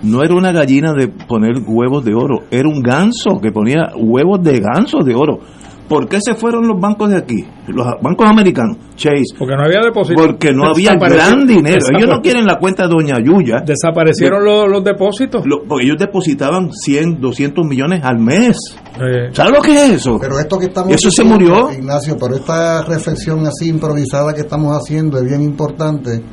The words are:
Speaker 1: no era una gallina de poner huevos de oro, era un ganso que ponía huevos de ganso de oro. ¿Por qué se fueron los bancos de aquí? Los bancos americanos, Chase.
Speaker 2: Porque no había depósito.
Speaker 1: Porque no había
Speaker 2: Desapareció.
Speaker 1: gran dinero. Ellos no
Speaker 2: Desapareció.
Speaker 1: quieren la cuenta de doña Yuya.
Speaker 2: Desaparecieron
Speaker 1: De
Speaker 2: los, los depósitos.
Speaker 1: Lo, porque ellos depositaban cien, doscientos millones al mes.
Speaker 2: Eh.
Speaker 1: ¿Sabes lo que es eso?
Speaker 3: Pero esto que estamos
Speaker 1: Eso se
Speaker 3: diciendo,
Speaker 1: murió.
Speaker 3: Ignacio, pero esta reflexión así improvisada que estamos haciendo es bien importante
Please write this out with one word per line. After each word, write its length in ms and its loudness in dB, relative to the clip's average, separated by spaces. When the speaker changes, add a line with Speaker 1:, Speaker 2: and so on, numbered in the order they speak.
Speaker 1:
no 200 0
era 120 2
una 160 2
gallina 420 2
de 140 0
poner 460 -2
huevos 400 0
de 80 0
oro, 280 0
era 160 0
un 140 -2
ganso 600 0
que 100 -2
ponía 440 0
huevos 480 0
de 160 2
ganso 440 0
de 120 0
oro. 240 0
¿Por 180 0
qué 140 -2
se 120 -2
fueron 320 -2
los 140 -2
bancos 300 0
de 80 2
aquí? 280 -4
Los 180 -4
bancos 260 0
americanos, 500 2
Chase. 420 -2
Speaker 2:
Porque 180 -4
no 100 0
había 180 2
depósito. 320 0
Speaker 1:
Porque 280 0
no 120 2
había 280 2
Speaker 2:
Desapareció. 240 4
Speaker 1:
gran 180 4
dinero. 300 4
Ellos 160 2
no 60 2
Speaker 2:
Desapareció. 240 2
Speaker 1:
quieren 240 2
la 140 2
cuenta 280 -2
de 20 0
doña 340 0
Yuya. 420 2
Speaker 2:
Desaparecieron 760 0
Speaker 1:
De 100 2
Speaker 2:
los, 220 2
los 120 0
depósitos. 600 -2
Speaker 1:
Lo, 220 -2
porque 180 -2
ellos 140 2
depositaban 720 -2
cien, 480 -2
doscientos 480 -4
millones 360 -2
al 140 0
mes. 400 2
Speaker 2:
Eh. 380 -4
Speaker 1:
¿Sabes 200 2
lo 80 6
que 120 4
es 180 6
eso? 280 0
Speaker 3:
Pero 200 -4
esto 180 -2
que 100 -2
estamos 260 -4
Speaker 1:
Eso 180 2
se 120 2
Speaker 3:
diciendo, 120 6
Speaker 1:
murió. 200 2
Speaker 3:
Ignacio, 440 -4
pero 180 -4
esta 500 -2
reflexión 600 -4
así 240 -4
improvisada 640 -2
que 80 -6
estamos 340 -2
haciendo 440 -2
es 60 -2
bien 160 -2
importante 920 -4